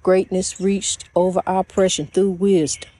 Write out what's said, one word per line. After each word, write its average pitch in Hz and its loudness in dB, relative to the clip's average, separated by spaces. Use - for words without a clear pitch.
Greatness 185 0
reached 196 -4
over 180 2
oppression 185 -2
through 190 0
wisdom. 175 0